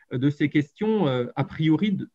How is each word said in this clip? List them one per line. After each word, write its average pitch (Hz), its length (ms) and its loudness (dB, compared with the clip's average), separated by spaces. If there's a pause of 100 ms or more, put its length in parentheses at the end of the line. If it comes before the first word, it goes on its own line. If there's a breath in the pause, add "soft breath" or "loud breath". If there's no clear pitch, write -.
(120)
euh, 131 60 -4
de 135 140 2
ces 147 180 -2
questions, 190 580 0
euh, 123 280 0
a 143 80 0
priori 160 480 0
de, 135 240 -4